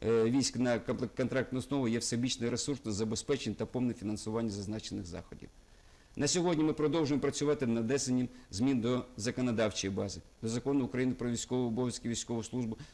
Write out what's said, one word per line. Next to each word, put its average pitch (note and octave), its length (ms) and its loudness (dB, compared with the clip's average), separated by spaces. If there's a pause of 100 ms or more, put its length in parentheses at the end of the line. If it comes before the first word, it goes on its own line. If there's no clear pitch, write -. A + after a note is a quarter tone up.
е, A2+ 200 4
військ B2 340 2
на A#2+ 220 2
комплект-, - 380 -4
контрактну B2+ 420 0
основу C3+ 280 0
є A#2 120 2
всебічне A#2 500 0
ресурсне B2 420 -2
забезпечення A2 680 -2
та A2 60 -2
повне B2 280 0
фінансування A2 560 -2
зазначених G2+ 560 -6
заходів. F2 440 -12 (680)
На C#3+ 120 0
сьогодні E3+ 360 2
ми D#3 100 4
продовжуємо D3 480 2
працювати C#3 460 2
над A2+ 180 2
внесенням B2+ 420 2 (240)
змін A#2+ 300 2
до B2 240 2 (120)
законодавчої G#2+ 760 0
бази, G2+ 280 -4 (200)
до A2+ 60 -2
Закону B2 380 2
України B2+ 280 0
про A#2+ 160 -2
військові B2 380 0
обов'язки, A#2+ 420 -2
військову A2+ 340 -4
службу A#2 340 -4 (160)